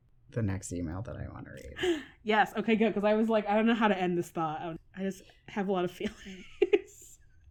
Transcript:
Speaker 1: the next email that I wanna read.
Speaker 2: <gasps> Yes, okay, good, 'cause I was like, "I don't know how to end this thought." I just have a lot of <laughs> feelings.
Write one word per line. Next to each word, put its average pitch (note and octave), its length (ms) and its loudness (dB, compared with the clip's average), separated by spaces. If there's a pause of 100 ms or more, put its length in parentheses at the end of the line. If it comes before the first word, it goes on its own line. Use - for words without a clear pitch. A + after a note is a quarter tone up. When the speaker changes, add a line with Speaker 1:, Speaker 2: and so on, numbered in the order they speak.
(300)
Speaker 1:
the A#2 120 -4
next F#2+ 300 -4
email F2 300 -6
that C#2+ 140 -10
I C#2 160 -8
wanna - 200 -14
read. - 540 -4
Speaker 2:
<gasps> - 60 -20 (140)
Yes, G#3 300 4
okay, A3+ 200 2
good, G#3 180 4
'cause G3+ 100 0
I G#3+ 100 6
was A3 140 2
like, G#3+ 180 2
"I G3+ 80 2
don't A3 120 4
know A#3 80 6
how A3 140 4
to F#3+ 120 2
end F3+ 160 2
this E3+ 140 -2
thought." D#3+ 480 -4 (180)
I F#3+ 60 -6
just F#3+ 200 -6 (260)
have G3 200 -4
a G3+ 40 2
lot F3+ 120 0
of F3+ 60 -2
<laughs> - 80 -18
feelings. - 1200 -4 (320)